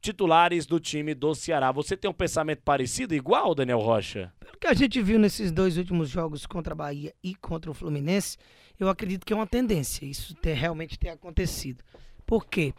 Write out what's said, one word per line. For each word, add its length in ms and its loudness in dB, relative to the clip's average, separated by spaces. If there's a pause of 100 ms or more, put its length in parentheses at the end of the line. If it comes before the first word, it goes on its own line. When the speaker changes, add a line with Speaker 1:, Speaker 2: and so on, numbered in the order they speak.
Speaker 1:
titulares 640 4
do 140 0
time 340 -4
do 180 0
Ceará. 380 0
Você 260 -2
tem 140 -2
um 40 -8
pensamento 500 -2
parecido, 500 0
igual, 400 2
Daniel 240 2
Rocha? 640 0
Speaker 2:
Pelo 180 -20
que 80 -4
a 80 6
gente 260 2
viu 180 4
nesses 340 4
dois 240 2
últimos 320 0
jogos 360 -6
contra 280 -8
a 40 -8
Bahia 460 -8
e 140 -8
contra 340 -8
o 40 -8
Fluminense, 640 -2 (440)
eu 80 2
acredito 360 -2
que 80 -2
é 40 0
uma 100 -2
tendência 600 0
isso 280 -10
ter, 200 -2
realmente 440 -4
ter 120 0
acontecido. 760 -4 (420)
Por 200 0
quê? 320 0